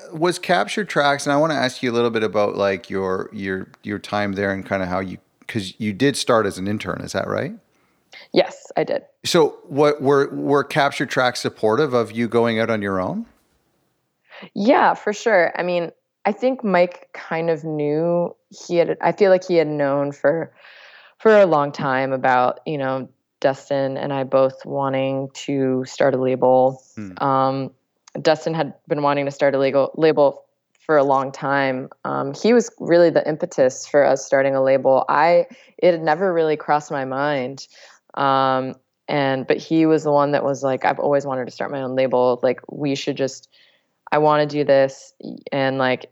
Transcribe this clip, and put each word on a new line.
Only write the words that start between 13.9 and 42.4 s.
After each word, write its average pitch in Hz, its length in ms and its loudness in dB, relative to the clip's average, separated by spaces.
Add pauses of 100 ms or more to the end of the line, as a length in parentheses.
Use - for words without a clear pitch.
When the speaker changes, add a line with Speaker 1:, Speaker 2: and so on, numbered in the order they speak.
Speaker 2:
Yeah, 202 400 4
for - 180 -4
sure. 208 460 2
I - 60 -2
mean, 175 260 -2 (340)
I 196 80 0
think 254 300 -2
Mike 180 500 0
kind 165 380 -6
of 156 140 -2
knew, 160 720 -2 (160)
he - 260 -8
had, 165 240 2
I 170 120 0
feel 190 200 4
like 185 120 4
he 175 120 0
had 156 120 4
known 143 440 -2
for, 156 400 -2 (680)
for 220 200 6
a 202 80 8
long 147 260 2
time 135 400 -2
about, 127 540 2
you 156 120 -4
know, 131 300 -4 (320)
Dustin 135 560 -2
and 143 160 -6
I 139 120 -2
both 135 400 0
wanting 135 720 -4
to 131 520 -2
start 135 280 -2
a 127 40 0
label. 131 640 2 (120)
Speaker 1:
Hmm. 95 280 -14
Speaker 2:
Um, 135 480 0 (500)
Dustin 156 340 0
had 151 200 -6 (120)
been 147 160 -4
wanting 143 220 0
to 139 80 -4
start 139 240 0
a - 20 0
legal, 135 380 0
label 147 480 2 (340)
for 156 180 0
a 139 80 6
long 135 280 0
time. 135 560 -2 (160)
Um, 139 280 -6
he 208 200 0
was 240 260 2
really 170 320 4
the - 180 2
impetus 151 600 -2
for 147 160 4
us 135 200 0
starting 135 300 2
a 135 80 2
label. 135 460 4
I, 165 380 4 (320)
it 175 140 4
had 165 100 -2
never 165 300 0
really 160 240 0
crossed 147 360 -2
my 139 120 -4
mind. 135 600 -4 (480)
Um, 135 600 0 (320)
and, 135 380 -2
but 151 100 2
he 160 300 0
was 156 180 2
the 147 80 0
one 143 200 2
that 139 120 0
was 135 180 -4
like, 131 220 -2
"I've - 160 0
always 139 260 0
wanted 131 200 -6
to - 40 -14
start - 220 -8
my 139 100 -6
own 131 140 -6
label. 127 480 2